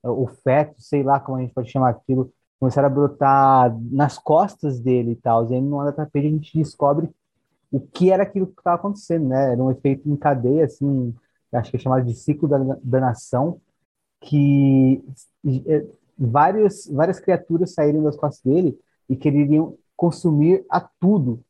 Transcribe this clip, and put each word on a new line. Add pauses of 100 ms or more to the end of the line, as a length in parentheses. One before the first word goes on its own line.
ah,
o
feto,
sei
lá
como
a
gente
pode
chamar
aquilo, (280)
começaram
a
brotar (140)
nas
costas
dele
e
tal,
e
aí
no
Ana
Tapete
a
gente
descobre (640)
o
que
era
aquilo
que
tava
acontecendo,
né?
Era
um
efeito
em
cadeia,
assim, (380)
acho
que
é
chamado
de
ciclo
da (240)
danação, (600)
que, (640)
é, (340)
vários,
várias
criaturas
saíram
das
costas
dele (300)
e
queriam (200)
consumir
a
tudo